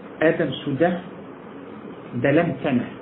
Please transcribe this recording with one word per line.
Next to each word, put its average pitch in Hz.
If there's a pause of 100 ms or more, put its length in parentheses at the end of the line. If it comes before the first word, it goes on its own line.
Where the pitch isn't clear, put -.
(200)
Adam 160 (160)
sudah 151 (1300)
dalam 151
tanah. 123 (120)